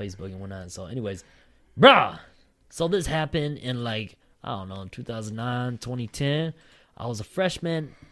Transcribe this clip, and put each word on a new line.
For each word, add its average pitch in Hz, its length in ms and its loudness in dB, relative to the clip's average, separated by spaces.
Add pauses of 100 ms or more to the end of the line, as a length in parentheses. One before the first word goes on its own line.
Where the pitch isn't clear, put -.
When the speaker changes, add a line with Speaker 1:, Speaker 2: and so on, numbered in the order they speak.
Speaker 1:
Yeah. 104 80 -6
Speaker 2:
Facebook 95 180 -10
and 95 140 -10
whatnot. 95 320 -10
So 95 160 -10
anyways, 104 360 -6 (560)
bruh. 160 380 10 (540)
So 165 160 -2
this 180 180 2
happened 147 540 0
in, 123 240 -4
like, 110 320 -4 (280)
I - 60 -8
don't 98 200 -6
know, 98 120 -10
in 92 80 -10
two 120 140 -12
thousand 110 320 -8
nine, 123 420 -2
twenty 120 300 -6
ten. 151 480 0 (420)
I - 80 -8
was 117 140 -4
a 101 40 -6
freshman 165 680 -2 (180)